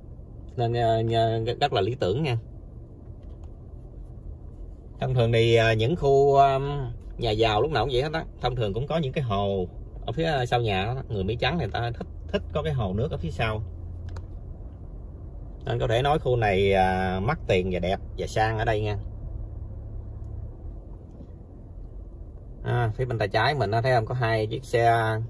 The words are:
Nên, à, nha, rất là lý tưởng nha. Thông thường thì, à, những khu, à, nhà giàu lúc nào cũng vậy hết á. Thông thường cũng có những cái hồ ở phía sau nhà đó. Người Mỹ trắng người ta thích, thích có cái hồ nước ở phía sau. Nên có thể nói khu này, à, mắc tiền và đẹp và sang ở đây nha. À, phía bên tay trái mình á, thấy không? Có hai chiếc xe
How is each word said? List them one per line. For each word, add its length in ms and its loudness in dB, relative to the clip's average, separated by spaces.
Nên, 160 0
à, 280 4
nha, 380 2
rất 120 2
là 80 4
lý 140 0
tưởng 280 0
nha. 140 0
Thông 140 0
thường 180 6
thì, 240 6
à, 180 8
những 220 4
khu, 420 6
à, 220 8
nhà 140 0
giàu 300 4
lúc 100 2
nào 120 4
cũng 100 0
vậy 100 4
hết 100 -2
á. 120 -2
Thông 140 0
thường 180 0
cũng 140 -2
có 100 0
những 160 0
cái 100 0
hồ 440 0
ở 60 -4
phía 360 2
sau 140 4
nhà 240 2
đó. 100 -2
Người 140 0
Mỹ 120 0
trắng 220 2
người 100 0
ta 240 -2
thích, 160 -6
thích 140 -2
có 100 0
cái 100 0
hồ 200 0
nước 180 0
ở 60 -4
phía 140 -4
sau. 300 -2
Nên 140 -2
có 80 0
thể 140 4
nói 180 4
khu 160 2
này, 380 4
à, 460 4
mắc 280 0
tiền 240 2
và 80 0
đẹp 200 0
và 100 -4
sang 300 2
ở 80 0
đây 160 2
nha. 160 -2
À, 320 2
phía 100 0
bên 120 -2
tay 100 0
trái 280 2
mình 160 2
á, 100 2
thấy 120 4
không? 120 4
Có 100 -4
hai 320 2
chiếc 180 -6
xe 520 4